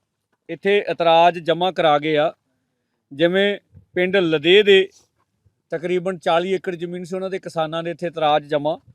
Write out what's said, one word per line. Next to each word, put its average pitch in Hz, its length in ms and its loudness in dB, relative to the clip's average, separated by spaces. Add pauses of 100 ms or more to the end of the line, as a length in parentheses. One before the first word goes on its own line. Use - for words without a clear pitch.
(480)
ਇੱਥੇ 196 420 -2
ਇਤਰਾਜ਼ 170 480 4
ਜਮ੍ਹਾਂ 170 340 -2
ਕਰਾ 151 260 2
ਗਏ 151 180 -2
ਆ। 151 180 0 (800)
ਜਿਵੇਂ 185 460 0 (360)
ਪਿੰਡ 185 220 0
ਲਦੇ 170 460 4
ਦੇ 190 260 4 (800)
ਤਕਰੀਬਨ 175 480 -6
ਚਾਲੀ 180 340 0
ਏਕੜ 185 220 -6
ਜ਼ਮੀਨ 175 300 -10
ਸੀ, 175 120 -10
ਉਹਨਾਂ 190 140 -8
ਦੇ 190 80 -8
ਕਿਸਾਨਾਂ 165 440 -6
ਨੇ 170 80 -8
ਇੱਥੇ 170 160 -8
ਇਤਰਾਜ਼ 151 420 -2
ਜਮ੍ਹਾਂ 147 300 -2 (160)